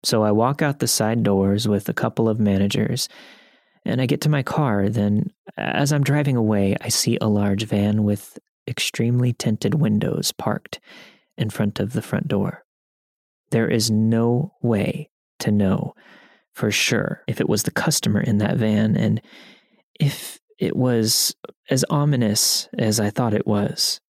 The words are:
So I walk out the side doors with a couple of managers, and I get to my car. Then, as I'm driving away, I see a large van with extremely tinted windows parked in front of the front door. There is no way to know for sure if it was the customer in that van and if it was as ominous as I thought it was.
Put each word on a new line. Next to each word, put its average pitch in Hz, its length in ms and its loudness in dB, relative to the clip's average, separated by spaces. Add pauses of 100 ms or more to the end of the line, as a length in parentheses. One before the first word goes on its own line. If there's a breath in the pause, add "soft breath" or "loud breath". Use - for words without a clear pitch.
So 110 180 2
I 107 100 2
walk 120 300 2
out 143 160 0
the 131 100 -2
side 113 360 0
doors 101 440 2
with 101 220 0
a - 40 -4
couple 113 360 0
of 110 100 0
managers, 104 720 0 (760 loud breath)
and 123 160 -2
I 131 60 2
get 143 160 0
to 151 80 2
my 143 140 2
car. 104 460 0
Then, 104 420 0 (260)
as 143 340 0
I'm 143 120 2
driving 139 320 2
away, 107 460 2
I - 80 -8
see - 300 0
a - 80 0
large 101 380 0
van 107 380 0
with 104 340 -2 (300)
extremely 123 680 0
tinted - 400 -2
windows - 600 0
parked - 460 -6 (560 loud breath)
in 110 140 -4
front 104 300 -2
of 104 140 -2
the 110 100 -2
front - 240 -4
door. 98 360 -4 (880)
There 113 180 2
is 113 220 0
no 113 720 2
way 117 480 -2 (300)
to 107 120 -2
know 101 440 0 (580 loud breath)
for 110 160 -2
sure - 580 -2
if - 140 -4
it - 80 0
was 104 140 0
the - 80 0
customer - 500 0
in 110 160 0
that 104 200 0
van 107 380 2
and 110 240 0 (800 loud breath)
if - 400 -2 (200)
it - 180 -2
was 120 580 2 (340)
as 131 200 2
ominous 135 880 0
as 107 220 2
I 104 100 0
thought 110 240 0
it - 140 0
was. - 520 -2 (100)